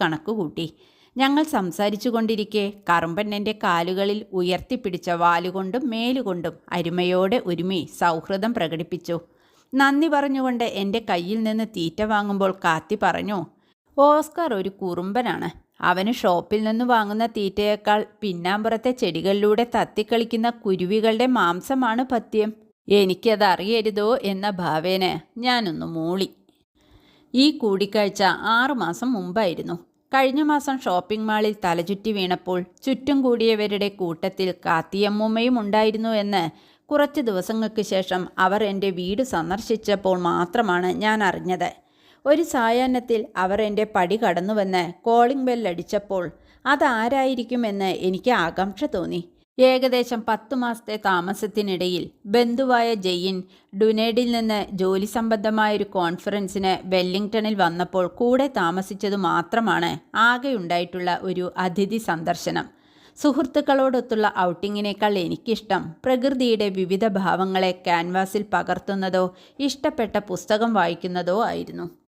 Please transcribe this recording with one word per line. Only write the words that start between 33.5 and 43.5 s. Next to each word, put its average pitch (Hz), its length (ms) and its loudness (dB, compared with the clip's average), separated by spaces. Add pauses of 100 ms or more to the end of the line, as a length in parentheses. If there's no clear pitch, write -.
കൂട്ടത്തിൽ 190 640 -4
കാത്തിയമ്മൂമ്മയും 208 1080 0
ഉണ്ടായിരുന്നു 214 480 2
എന്ന് 202 680 -2 (140)
കുറച്ച് 294 300 2
ദിവസങ്ങൾക്ക് 220 640 -2
ശേഷം 185 460 -2 (100)
അവർ 190 260 2
എൻ്റെ 196 260 -2
വീട് 180 320 -4
സന്ദർശിച്ചപ്പോൾ 196 960 -2
മാത്രമാണ് 180 680 0
ഞാൻ 208 380 0
അറിഞ്ഞത്. 170 480 -2 (540)
ഒരു 311 160 4
സായാഹ്നത്തിൽ 247 840 2 (100)
അവർ 190 260 0